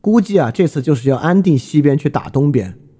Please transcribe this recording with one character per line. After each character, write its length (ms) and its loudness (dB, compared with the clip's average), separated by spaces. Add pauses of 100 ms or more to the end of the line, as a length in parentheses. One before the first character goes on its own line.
估 180 2
计 180 0
啊， 140 0
这 160 0
次 140 -4
就 120 0
是 160 -2
要 80 0
安 240 0
定 160 2
西 240 0
边， 160 2
去 120 -4
打 200 -6
东 220 0
边。 280 -4 (200)